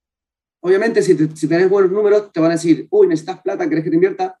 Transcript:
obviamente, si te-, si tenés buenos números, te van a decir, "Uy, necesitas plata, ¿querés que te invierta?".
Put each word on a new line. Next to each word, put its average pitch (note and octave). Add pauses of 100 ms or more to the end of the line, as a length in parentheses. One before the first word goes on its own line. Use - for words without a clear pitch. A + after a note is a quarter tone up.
(600)
obviamente, G3
si F3
te-, D#3
si D#3
tenés E3+
buenos F#3+
números, G#3
te E3
van E3
a E3
decir, D#3+
"Uy, G3
necesitas D#3+
plata, E3+
¿querés D#3
que -
te E3
invierta?". G3